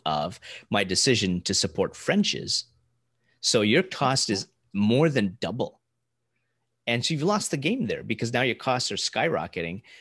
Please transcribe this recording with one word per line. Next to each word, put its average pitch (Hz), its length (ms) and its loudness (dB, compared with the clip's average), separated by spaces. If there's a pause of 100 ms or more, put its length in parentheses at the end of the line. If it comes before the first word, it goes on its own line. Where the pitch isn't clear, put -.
of 78 320 -2 (320)
my 101 140 2
decision 92 580 2
to 98 120 -2
support - 420 0
French's. - 720 -2 (720)
So 113 220 2
your 110 200 6
cost 135 480 0
is 98 160 -2 (260)
more 113 360 4
than 104 320 0
double. 110 400 -6 (1080)
And 120 180 0
so - 80 -2
you've 143 100 -2
lost 202 280 0
the 165 80 -2
game 175 280 -2
there 76 160 -4
because 113 300 -4
now 123 100 2
your 120 120 2
costs 127 360 -2
are 101 60 -6
skyrocketing 90 840 -4 (180)